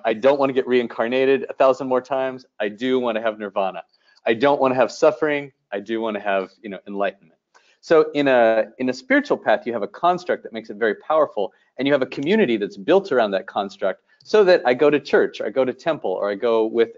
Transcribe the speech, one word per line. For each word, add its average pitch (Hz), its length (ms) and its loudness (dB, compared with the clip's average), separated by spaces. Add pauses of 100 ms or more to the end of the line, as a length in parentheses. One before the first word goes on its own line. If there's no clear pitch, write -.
I 117 80 0
don't 135 260 2
wanna 135 140 0
get 131 120 0
reincarnated 123 840 0
a - 40 -10
thousand 131 360 0
more 127 120 0
times, 131 440 -6 (140)
I 107 100 -4
do 127 300 -2
wanna 113 220 -2
have 110 160 -4
nirvana. 98 460 -6 (420)
I 117 80 0
don't 139 280 2
wanna 131 140 2
have 123 160 2
suffering, 147 600 0 (200)
I 104 80 -6
do 110 200 -6
wanna 110 200 -4
have, 98 320 -2 (100)
you 110 80 -14
know, 92 180 -12
enlightenment. 98 520 -8 (420)
So 156 300 2
in 143 160 0
a, 113 400 4 (100)
in 127 120 -4
a 123 40 -4
spiritual - 440 0
path, 107 280 0
you 117 80 -6
have 110 100 -4
a 98 40 -6
construct 175 560 -2
that - 100 -16
makes 113 160 -12
it 107 80 -14
very 107 180 0
powerful, 147 580 -2 (240)
and 135 100 -2
you 143 60 2
have 135 80 2
a 127 60 -4
community 151 500 0
that's 101 200 -6
built 165 340 0
around 117 200 2
that 95 160 -4
construct, 101 560 -6 (200)
so 214 200 4
that 180 220 6
I 127 100 4
go 147 160 4
to 147 80 2
church, 143 420 0
I 110 80 -4
go 131 160 0
to 123 80 -6
temple, 131 380 -4
or 98 180 -2
I 104 60 -4
go 113 320 0
with 113 300 0